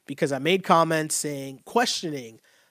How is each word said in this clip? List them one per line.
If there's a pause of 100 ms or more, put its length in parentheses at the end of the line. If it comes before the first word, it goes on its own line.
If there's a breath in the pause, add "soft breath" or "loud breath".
because
I
made
comments
saying,
questioning (300 soft breath)